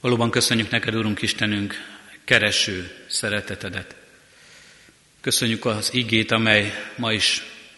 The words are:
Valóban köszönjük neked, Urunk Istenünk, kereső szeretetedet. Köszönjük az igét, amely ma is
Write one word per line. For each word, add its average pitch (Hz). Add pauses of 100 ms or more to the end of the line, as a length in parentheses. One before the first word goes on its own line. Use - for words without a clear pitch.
Valóban 117
köszönjük 113
neked, 113
Urunk 107
Istenünk, 104 (500)
kereső 101
szeretetedet. 101 (1300)
Köszönjük 113
az 107
igét, 113
amely 110 (240)
ma 113
is - (360)